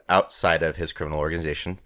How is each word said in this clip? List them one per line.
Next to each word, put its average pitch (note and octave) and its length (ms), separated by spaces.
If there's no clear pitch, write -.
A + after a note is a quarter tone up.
outside F2 520
of D#2+ 140
his E2+ 160
criminal D2+ 280
organization, D#2+ 640